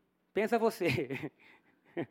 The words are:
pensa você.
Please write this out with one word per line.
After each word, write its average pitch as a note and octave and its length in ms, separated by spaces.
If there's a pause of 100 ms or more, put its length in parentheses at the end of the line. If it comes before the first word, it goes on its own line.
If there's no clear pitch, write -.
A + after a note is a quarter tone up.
(340)
pensa A3 240
você. D3+ 760 (800)